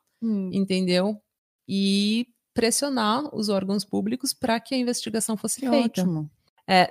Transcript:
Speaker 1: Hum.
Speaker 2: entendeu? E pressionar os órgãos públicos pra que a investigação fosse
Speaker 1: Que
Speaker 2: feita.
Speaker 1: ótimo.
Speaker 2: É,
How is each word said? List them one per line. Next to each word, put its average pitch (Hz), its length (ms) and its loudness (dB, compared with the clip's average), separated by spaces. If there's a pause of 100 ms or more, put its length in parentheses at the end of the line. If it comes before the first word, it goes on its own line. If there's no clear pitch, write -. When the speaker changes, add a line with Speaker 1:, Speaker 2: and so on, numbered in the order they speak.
(220)
Speaker 1:
Hum. 202 300 -2
Speaker 2:
entendeu? 190 680 0 (460)
E 202 600 0 (260)
pressionar 240 840 0
os 214 140 -4
órgãos 196 340 0
públicos 214 500 -4
pra 233 280 -2
que - 120 -8
a 262 40 0
investigação 226 580 -2
fosse - 240 -6
Speaker 1:
Que 269 100 -4
Speaker 2:
feita. 233 340 2
Speaker 1:
ótimo. 156 280 -2 (360)
Speaker 2:
É, 185 240 6